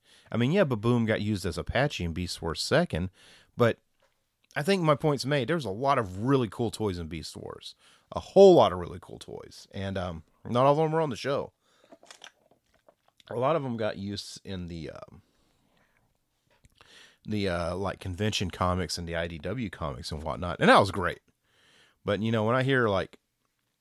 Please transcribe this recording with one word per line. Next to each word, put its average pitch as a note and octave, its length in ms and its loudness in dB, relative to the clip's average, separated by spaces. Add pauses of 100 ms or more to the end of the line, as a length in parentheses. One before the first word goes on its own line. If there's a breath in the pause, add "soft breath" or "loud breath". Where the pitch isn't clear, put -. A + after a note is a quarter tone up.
(320 soft breath)
I - 40 -4
mean, A#2+ 160 0
yeah, G3 120 4
Baboon A#2+ 400 2
got G#2+ 160 0
used G#2 240 -2
as E2+ 140 -4
Apache A#2 460 -2
in E2+ 80 -2
Beast F2 280 -6
Wars D#2+ 220 -4
Second, B2 480 0 (460 loud breath)
but A#2 220 2 (800)
I C#3 60 -2
think F#3 200 0
my D#3 120 4
point's C#3 320 -2
made. C#3 220 0
There's D#3+ 160 -2
a G#2 60 -6
lot C3+ 280 0
of G2 240 -4
really B2+ 260 2
cool A2+ 220 -4
toys G2+ 280 -4
in E2 100 -8
Beast D#2 280 -10
Wars. - 380 -16 (380 soft breath)
A - 80 -6
whole G3 340 10
lot A2 180 8
of F2+ 60 -4
really F2+ 220 -10
cool - 180 -18
toys. - 540 -16
And, G2 260 -6
um, F2+ 240 -6 (260)
not A#2+ 160 2
all C#3+ 80 6
of D3 60 0
them D#3 140 0
were D#3+ 80 0
on D#3 100 -2
the G#2+ 60 -8
show. B2+ 360 -4 (1800 soft breath)
A G#2+ 80 -12
lot C3 180 0
of D#3 80 -2
them B2+ 140 -6
got G#2+ 220 -4
used G2 460 -8
in F2+ 240 -8
the, E2 220 -10
um, - 320 -18 (2000 loud breath)
the, G#2 240 -2
uh, F2 280 -2
like, F#2+ 240 -6
convention G2+ 500 -2
comics F2+ 480 0
and F2 80 -8
the E2 80 -6
I E2+ 120 -2
D E2+ 120 -10
W G#2+ 320 -6
comics C#2+ 400 -8
and D#2 120 -8
whatnot. D#2 360 -6
And F3 100 2
that A#3 120 8
was G2+ 100 2
great. F2 300 -4 (840 soft breath)
But, G2+ 160 0
you A2+ 120 0
know, A2 120 2
when A2+ 120 2
I C3 60 2
hear, B2+ 260 2
like, F#2+ 300 -2 (640)